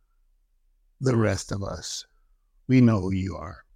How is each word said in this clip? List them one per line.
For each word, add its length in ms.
the 160
rest 340
of 120
us. 420
We 140
know 180
who 120
you 240
are. 300